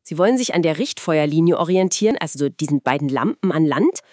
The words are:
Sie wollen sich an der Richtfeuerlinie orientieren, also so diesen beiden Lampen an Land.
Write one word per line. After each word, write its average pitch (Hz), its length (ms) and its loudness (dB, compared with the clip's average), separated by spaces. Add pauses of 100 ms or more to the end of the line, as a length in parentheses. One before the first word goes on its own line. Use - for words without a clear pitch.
Sie 156 160 -8
wollen 226 200 4
sich 247 160 -4
an 170 80 2
der 156 160 0
Richtfeuerlinie 165 800 0
orientieren, 185 640 0
also 156 180 -6
so 143 100 0
diesen 143 320 -2
beiden 143 280 -2
Lampen 139 420 -2
an 156 160 2
Land. 165 340 2 (120)